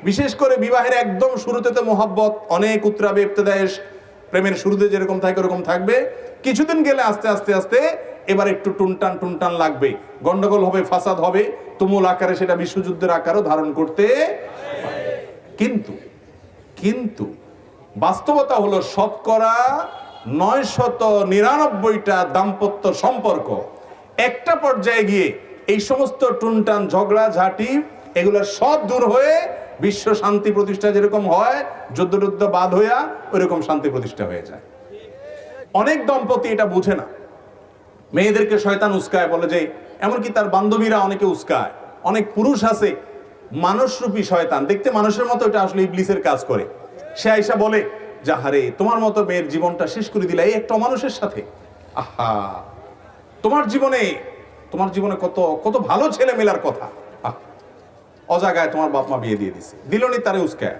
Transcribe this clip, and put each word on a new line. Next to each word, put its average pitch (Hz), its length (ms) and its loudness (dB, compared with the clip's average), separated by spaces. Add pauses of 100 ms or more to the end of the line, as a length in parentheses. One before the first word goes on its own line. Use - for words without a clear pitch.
বিশেষ 202 320 0
করে 262 220 4
বিবাহের 240 360 2
একদম 240 440 2
শুরুতে 233 340 -2
তো 233 120 0
মহাব্বত 214 520 2 (140)
অনেক 208 360 2
উতরাবে, 202 360 2
ইবতেদায়ে 196 460 2 (640)
প্রেমের 190 260 2
শুরুতে 202 340 2
যেরকম 190 300 0
থাকে 185 200 0
ওরকম 180 240 -2
থাকবে। 196 460 0 (340)
কিছুদিন 311 400 2
গেলে 277 180 2
আস্তে 214 260 0
আস্তে 208 260 0
আস্তে 240 440 2 (300)
এবার 196 200 2
একটু 190 240 -2
টুনটান 185 460 0
টুনটান 180 360 -2
লাগবে, 147 400 0 (300)
গন্ডগোল 190 420 2
হবে, 185 180 0
ফাসাদ 180 360 0
হবে, 185 320 2 (280)
তুমুল 196 260 4
আকারে 180 300 2
সেটা 180 200 0
বিশ্বযুদ্ধের 180 540 -4
আকারও 170 320 2
ধারণ 156 320 0
করতে 208 640 2 (460)
পারে। - 440 -8 (300)
কিন্তু, 220 360 -2 (800)
কিন্তু 214 580 -4 (640)
বাস্তবতা 277 580 2
হলো 202 260 2
শতকরা 226 1040 0 (400)
নয়শত 214 1000 2
নিরানব্বইটা 208 1080 2
দাম্পত্য 196 600 0
সম্পর্ক 190 680 0 (560)
একটা 247 380 0
পর্যায়ে 233 480 2
গিয়ে 190 360 0 (280)
এই 208 120 2
সমস্ত 262 460 0
টুনটান 220 640 2
ঝগড়া 208 460 4
ঝাঁটি 214 480 0 (340)
এগুলো 202 280 4
সব 285 440 0
দূর 240 220 2
হয়ে 294 320 4 (380)
বিশ্ব 202 340 0
শান্তি 208 380 2
প্রতিষ্ঠা 202 400 2
যেরকম 202 400 2
হয়, 240 340 2 (300)
যুদ্ধ 180 240 2
টুদ্ধ 196 240 0
বাদ 180 320 2
হইয়া 240 320 4 (260)
ওইরকম 180 280 0
শান্তি 151 280 0
প্রতিষ্ঠা 110 360 -6
হয়ে 87 160 -6
যায়। - 180 -16 (1120)
অনেক 262 320 2
দম্পতি 247 440 2
এটা 214 160 2
বুঝে 185 300 2
না, - 80 -6 (1120)
মেয়েদেরকে 208 460 2
শয়তান 202 320 0
উস্কায়, 180 360 0
বলে 165 220 0
যে, 160 180 0 (340)
এমনকি 226 280 -2
তার 208 200 0
বান্ধবীরা 214 480 2
অনেকে 196 280 0
উস্কায়। 139 460 -2 (320)
অনেক 208 320 0
পুরুষ 226 280 2
আছে 214 320 2 (560)
মানুষরূপী 208 720 0
শয়তান, 165 420 0
দেখতে 202 260 0
মানুষের 214 340 2
মতো, 240 220 0
এটা 208 140 2
আসলে 190 220 0
ইবলিসের 185 380 0
কাজ 143 240 0
করে। 110 200 -2 (520)
সে 220 140 0
আইসা 208 240 2
বলে 214 340 2 (340)
যে, 139 80 0
"আহারে, 135 460 0
তোমার 226 220 2
মতো 214 260 0
মেয়ের 175 240 -2
জীবনটা 170 380 -2
শেষ 208 220 -6
করে 196 160 -2
দিলা 170 180 0
এই 214 100 2
একটা 220 240 -2
মানুষের 247 320 -2
সাথে। - 320 -8 (540)
আহা, 104 680 -4 (800)
তোমার 277 240 2
জীবনে, 254 460 0 (580)
তোমার 190 200 -2
জীবনে 196 300 -2
কত, 175 420 0
কত 220 140 0
ভালো 247 340 0
ছেলে 254 220 2
মেলার 214 260 2
কথা। - 300 -6 (340)
আহ, 113 80 -6 (960)
অজাগায় 175 440 2
তোমার 156 180 0
বাপ 135 200 -2
মা 135 80 -2
বিয়ে 113 180 -2
দিয়ে 98 160 -4
দিছে, - 260 -18 (120)
দিলনি 247 280 0
তারে 196 220 -2
উস্কায়।" 147 400 -4